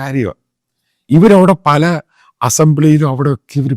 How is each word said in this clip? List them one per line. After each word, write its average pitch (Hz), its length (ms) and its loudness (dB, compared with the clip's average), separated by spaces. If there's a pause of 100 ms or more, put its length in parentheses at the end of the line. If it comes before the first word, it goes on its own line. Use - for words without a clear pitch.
കാര്യമാണ്, 135 400 -8 (680)
ഇവരവിടെ 185 460 4 (100)
പല 147 200 0 (560)
അസംബ്ലിയിലും 151 680 0
അവിടെയൊക്കെ 135 500 -6
ഇവർ 131 180 -4